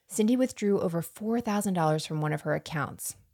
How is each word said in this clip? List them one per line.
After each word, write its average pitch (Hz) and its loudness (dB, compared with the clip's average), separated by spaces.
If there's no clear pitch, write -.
Cindy 220 4
withdrew 214 2
over 170 0
four 220 -4
thousand 202 0
dollars 156 2
from 156 -2
one 151 0
of 151 -4
her 151 0
accounts. - -6